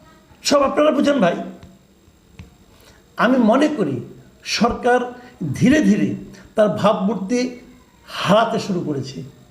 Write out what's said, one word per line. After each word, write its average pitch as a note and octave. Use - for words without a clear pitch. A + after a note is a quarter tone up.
সব C#4+
আপনারা D4+
বোঝেন C#4
ভাই। F3
আমি B3
মনে B3
করি C#3+
সরকার A#3+
ধীরে D4
ধীরে -
তার G#3
ভাবমূর্তি G3+
হারাতে G#3
শুরু F#3
করেছে। C#3